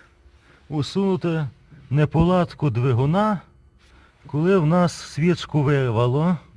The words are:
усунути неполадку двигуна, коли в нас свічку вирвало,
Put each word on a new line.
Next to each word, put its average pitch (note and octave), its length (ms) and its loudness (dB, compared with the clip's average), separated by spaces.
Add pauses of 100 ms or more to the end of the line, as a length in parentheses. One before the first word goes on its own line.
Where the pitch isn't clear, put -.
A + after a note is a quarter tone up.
(680)
усунути D#3+ 800 -2 (420)
неполадку D#3 800 0
двигуна, C#3 720 0 (840)
коли F3 320 0
в D#3 80 2
нас F3 260 2
свічку - 680 -2
вирвало, C3+ 760 0 (200)